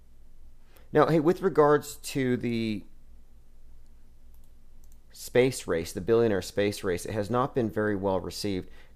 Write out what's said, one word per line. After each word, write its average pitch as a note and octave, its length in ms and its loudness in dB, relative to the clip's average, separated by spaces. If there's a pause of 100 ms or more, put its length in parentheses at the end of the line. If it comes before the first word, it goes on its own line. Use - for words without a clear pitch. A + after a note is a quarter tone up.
(920)
Now, D3 140 6
hey, D3+ 140 4
with F3 240 2
regards D3 540 4
to B2+ 400 0
the A2+ 460 -2 (2250)
space - 560 2
race, E2 260 -2
the G2+ 80 -6
billionaire A2+ 400 4
space G2+ 420 -2
race, F2+ 220 -2
it - 80 -8
has G2+ 160 -4
not B2 240 0
been A#2 160 0
very G#2+ 260 0
well F#2+ 240 0
received. F2+ 500 -6 (260)